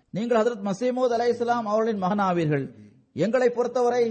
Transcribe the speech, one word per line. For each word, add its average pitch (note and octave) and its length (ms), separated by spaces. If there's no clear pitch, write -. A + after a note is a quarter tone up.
"நீங்கள் A#3 320
ஹதரத் G#3+ 240
மசீமோத் B3 500
அலைஹிஸ்ஸலாம் A#3 540
அவர்களின் G#3+ 340
மகனாவீர்கள். F3 640
எங்களை A3+ 360
பொறுத்தவரை A#3+ 600